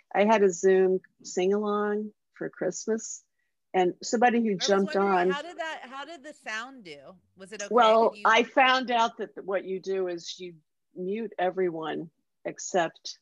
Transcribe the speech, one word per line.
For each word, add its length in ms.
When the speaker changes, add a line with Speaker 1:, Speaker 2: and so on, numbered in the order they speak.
Speaker 1:
I 120
had 180
a 80
Zoom 480
sing-along 880
for 160
Christmas 760
and 200
somebody 400
who 80
Speaker 2:
I 40
was 120
Speaker 1:
jumped 280
Speaker 2:
wondering, 340
Speaker 1:
on 20
Speaker 2:
how 100
did 160
that, 260
how 220
did 180
the 100
sound 380
do? 140
Was 160
it 80
okay? 120
Speaker 1:
Well, 360
Speaker 2:
Did 100
you 60
Speaker 1:
I 180
found 480
out 260
that 180
th-, 100
what 180
you 160
do 280
is 320
you 160
mute 440
everyone 680
except 800